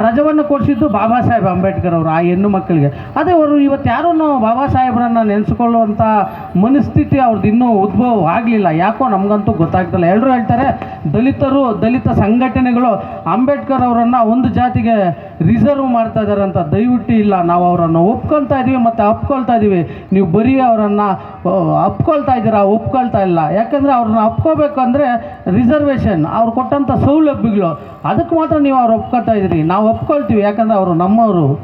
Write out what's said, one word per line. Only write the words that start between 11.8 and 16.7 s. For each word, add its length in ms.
ದಲಿತ 260
ಸಂಘಟನೆಗಳು 680
ಅಂಬೇಡ್ಕರ್ 540
ಅವರನ್ನು 340
ಒಂದು 260
ಜಾತಿಗೆ 380
ರಿಸರ್ವ್ 360
ಮಾಡ್ತಾ 280
ಇದ್ದಾರೆ 220
ಅಂತ. 120